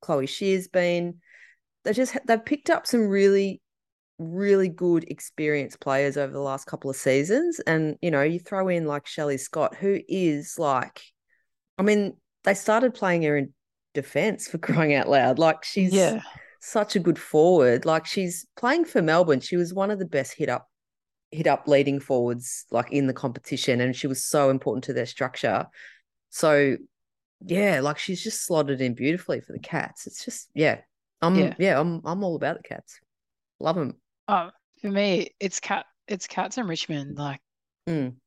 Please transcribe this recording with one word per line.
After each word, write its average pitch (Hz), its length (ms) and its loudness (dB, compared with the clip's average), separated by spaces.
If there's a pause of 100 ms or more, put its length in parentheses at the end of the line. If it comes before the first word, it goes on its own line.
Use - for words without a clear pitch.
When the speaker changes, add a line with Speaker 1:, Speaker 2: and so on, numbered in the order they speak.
Speaker 1:
Chloe 139 260 -2
Shear's 190 420 -2
been. 175 480 0 (680)
They - 80 0
just, 247 240 0 (100)
they've 226 180 2
picked - 260 -2
up - 160 0
some 226 220 2
really, 196 520 2 (580)
really 190 500 2
good 170 420 0
experienced 147 720 -4
players 139 360 0
over 139 160 -2
the 139 80 -8
last 135 260 -6
couple - 220 -8
of 135 80 -6
seasons. 196 640 2
And, 160 400 0
you 170 120 -2
know, 139 100 2
you 165 160 0
throw 190 300 -4
in, 170 180 0
like, 143 220 -6
Shelley 143 300 -4
Scott, 139 360 -2
who 196 240 -2 (100)
is, 160 500 -2
like, 139 440 -2 (760)
I 190 60 0
mean, 208 340 2 (280)
they 196 100 4
started 226 400 2
playing 175 300 2
her 147 120 2
in 139 160 -2 (420)
defense, 151 520 -2
for - 120 -8
<laughs> - 0 -
crying 156 360 2
out 131 140 0
loud. 127 320 4
Like, 160 240 2
she's 185 280 0
Speaker 2:
Yeah. 190 280 4 (400)
Speaker 1:
such - 360 -2
a 196 40 2
good 165 180 2
forward. 151 680 4
Like, 160 220 0
she's 180 400 -6 (120)
playing 311 280 2
for 226 160 0
Melbourne. 160 380 4
She - 160 -4
was 175 180 0
one 196 160 -2
of 208 80 -4
the 190 80 -4
best 139 300 -4
hit 143 120 -2
up, 127 200 -4 (640)
hit 156 160 -2
up 143 200 2
leading 139 340 4
forwards, 123 680 -2
like, 117 220 0
in 139 140 2
the 131 80 0
competition, 123 680 -2
and 127 160 0
she - 100 -6
was 131 180 -4
so 143 260 4
important 131 340 -2
to - 80 -8
their 123 140 -2
structure. 123 600 -2 (640)
So, 143 460 4 (680)
yeah, 180 360 2
like, 147 180 -2
she's 185 240 -6
just - 240 -8
slotted 139 340 0
in 127 140 0
beautifully 139 460 -2
for - 120 -18
the - 80 -10
Cats. - 460 -8
It's - 180 -14
just, - 300 -14
yeah. 147 260 0 (420)
I'm, 170 140 4
Speaker 2:
Yeah. 180 220 2
Speaker 1:
yeah, 170 220 2
I'm, 165 240 -2
I'm 175 200 -4
all 175 120 -2
about 139 220 -4
the - 100 -20
Cats. - 300 -16 (640)
Love 160 180 0
'em. 143 160 -4 (340)
Speaker 2:
Oh, 185 220 0 (320)
for 208 80 -6
me, 202 400 0 (100)
it's 196 200 -4
Cat-, - 260 -6 (220)
it's 196 180 -8
Cats - 320 -6
and 226 100 -4
Richmond. 147 480 -6
Like, 143 240 -8 (480)
Speaker 1:
Mm. 135 280 -4 (100)